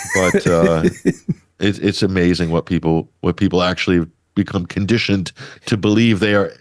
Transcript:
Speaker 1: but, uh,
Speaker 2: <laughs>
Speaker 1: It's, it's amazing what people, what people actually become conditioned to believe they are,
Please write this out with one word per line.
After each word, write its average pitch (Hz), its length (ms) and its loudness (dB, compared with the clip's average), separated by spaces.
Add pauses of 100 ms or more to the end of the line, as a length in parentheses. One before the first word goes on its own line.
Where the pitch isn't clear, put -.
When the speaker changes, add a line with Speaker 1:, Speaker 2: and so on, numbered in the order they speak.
(140)
Speaker 1:
but, 196 320 2
uh, 82 420 2 (160)
Speaker 2:
<laughs> - 380 -4 (200)
Speaker 1:
It's, 98 160 0
it's 98 240 -2
amazing 90 480 0
what 82 160 -2
people, 82 420 0 (120)
what 85 160 -2
people 92 260 2
actually 87 440 0 (280)
become 92 320 -2
conditioned 98 640 -2 (340)
to 110 100 0
believe 104 440 2
they 104 140 2
are, 98 260 2